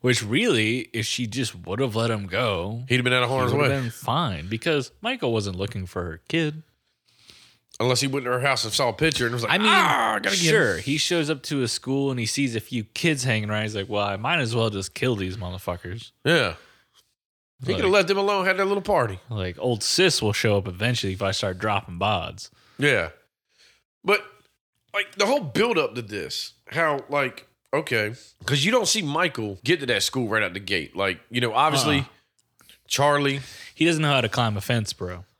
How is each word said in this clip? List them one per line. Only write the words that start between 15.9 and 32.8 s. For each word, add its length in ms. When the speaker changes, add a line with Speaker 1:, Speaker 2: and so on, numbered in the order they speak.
Speaker 2:
Yeah. 300
He 120
Speaker 1:
Like, 80
Speaker 2:
coulda 100
let 160
them 80
alone, 300
had 100
their 80
little 180
party. 460
Speaker 1:
like, 300
old 240
sis 400
will 100
show 240
up 100
eventually 460
if 80
I 120
start 260
dropping 400
bods. 520
Speaker 2:
Yeah. 320
But, 220
like, 220
the 100
whole 140
build 360
up 200
to 40
this, 540
how, 420
like, 360
okay, 400
'cause 180
you 80
don't 160
see 140
Michael 600
get 180
to 60
that 160
school 240
right 160
out 120
the 60
gate. 360
Like, 240
you 120
know, 100
obviously, 460
Speaker 1:
Uh-uh. 680